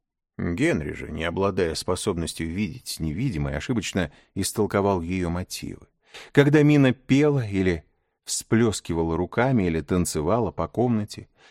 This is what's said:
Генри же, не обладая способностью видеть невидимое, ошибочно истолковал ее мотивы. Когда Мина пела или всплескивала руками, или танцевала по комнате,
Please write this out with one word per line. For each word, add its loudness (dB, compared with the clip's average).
Генри -2
же, -12
не -6
обладая 0
способностью -4
видеть -6
невидимое, -2
ошибочно -4
истолковал 0
ее -4
мотивы. -8
Когда 6
Мина 6
пела 2
или 0
всплескивала 0
руками, 2
или 0
танцевала 0
по -4
комнате, -2